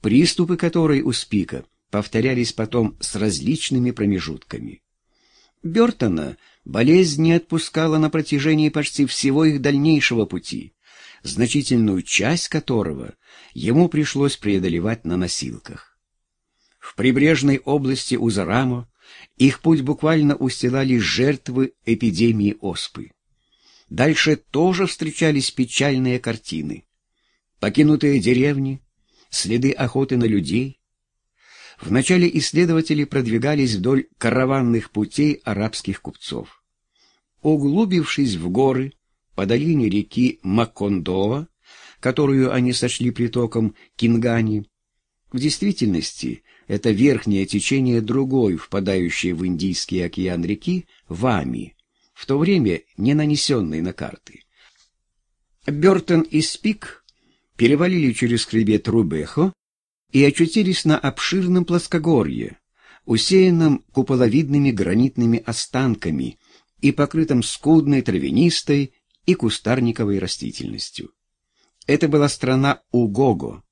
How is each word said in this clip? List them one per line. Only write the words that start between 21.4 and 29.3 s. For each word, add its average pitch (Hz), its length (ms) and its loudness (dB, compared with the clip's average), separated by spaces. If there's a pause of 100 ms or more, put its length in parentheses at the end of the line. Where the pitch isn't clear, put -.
эпидемии 110 760 0
оспы. - 500 -10 (760)
Дальше 151 480 2
тоже 180 480 0
встречались 156 680 -2
печальные 131 680 -2
картины. 80 680 -8 (760)
Покинутые 143 600 2
деревни, 135 640 0 (480)
следы 120 420 -2